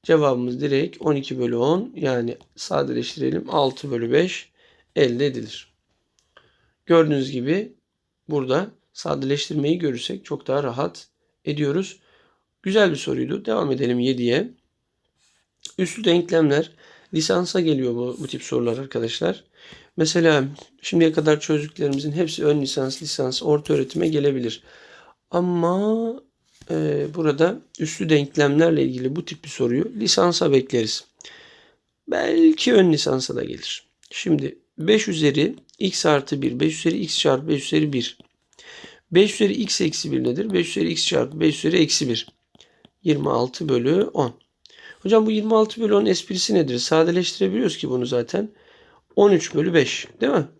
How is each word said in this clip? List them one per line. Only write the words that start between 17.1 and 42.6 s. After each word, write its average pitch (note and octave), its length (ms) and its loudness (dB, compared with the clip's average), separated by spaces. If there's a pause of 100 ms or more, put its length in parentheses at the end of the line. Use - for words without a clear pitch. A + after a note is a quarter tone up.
lisansa F3 460 0
geliyor C3 360 0
bu, B2 240 -4
bu C#3+ 80 -8
tip - 160 -10
sorular A#2+ 340 -2
arkadaşlar. C3+ 680 -4 (540)
Mesela D#3+ 460 4 (380)
şimdiye E3 300 4
kadar D3+ 280 2
çözdüklerimizin D3 720 -2
hepsi D#3+ 340 -2
ön D3 160 2
lisans, C3+ 400 -4
lisans, C3+ 420 -4
orta D3+ 300 0
öğretime D3 340 0
gelebilir. C#3 560 -2 (680)
Ama, F#3 840 0 (560)
e, D3+ 460 -2
burada E3 440 0 (200)
üslü D#3+ 300 -6
denklemlerle D3 720 4
ilgili C3 320 -4
bu E3+ 100 -8
tip - 180 -14
bir C#3+ 60 -16
soruyu C3 460 -2
lisansa F3+ 560 2
bekleriz. B2+ 540 0 (1000)
Belki D#4+ 640 4
ön F#3 200 6
lisansa C3 420 -2
da - 80 -4
gelir. - 440 -10 (240)
Şimdi D3 480 -2 (180)
beş G#3+ 300 2
üzeri D#3 480 0 (240)
x F#3+ 260 -2
artı C#3+ 360 2
bir, B2 180 -2
beş D#3 200 0
üzeri E3+ 200 0
x E3 200 -4
çarpı C#3 280 2
beş C#3+ 180 -2
üzeri D#3 280 0
bir. A#2+ 240 -4 (920)
Beş F#3+ 220 4
üzeri G3+ 200 2
x - 280 -2
eksi D#3 300 -2
bir C3 120 -2
nedir? F3+ 300 -2
Beş F3 160 0
üzeri E3+ 220 -2
x D#3 140 -2
çarpı D3+ 340 -2
beş D#3 260 0
üzeri E3+ 160 2
eksi D3 280 0
bir. A2+ 180 -6 (760)